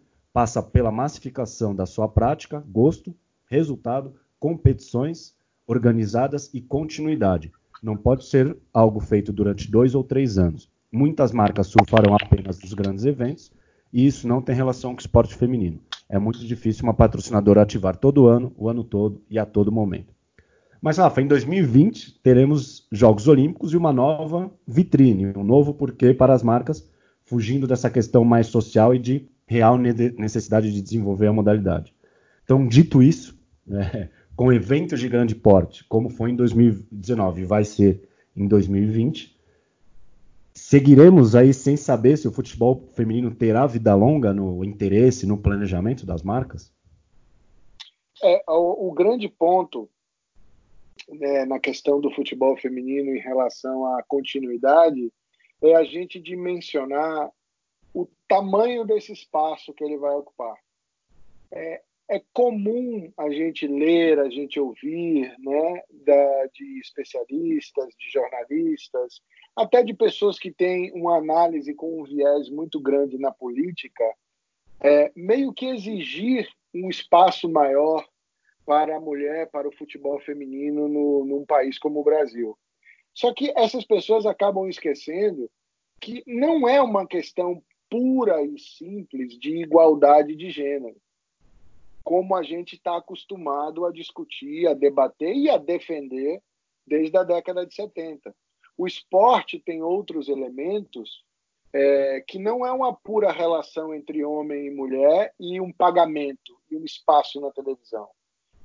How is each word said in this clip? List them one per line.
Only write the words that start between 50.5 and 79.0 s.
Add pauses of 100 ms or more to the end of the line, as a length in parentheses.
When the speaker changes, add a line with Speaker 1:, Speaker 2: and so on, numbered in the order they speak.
Speaker 2:
né,
na
questão
do
futebol
feminino
em
relação
à
continuidade (500)
é
a
gente
dimensionar (640)
o (200)
tamanho
desse
espaço
que
ele
vai
ocupar. (960)
É, (280)
é (120)
comum
a
gente
ler,
a
gente
ouvir,
né, (220)
da,
de
especialistas,
de
jornalistas, (340)
até
de
pessoas
que
têm
uma
análise
com
um
viés
muito
grande
na
política, (800)
é,
meio
que
exigir (260)
um
espaço
maior (600)
para
a
mulher,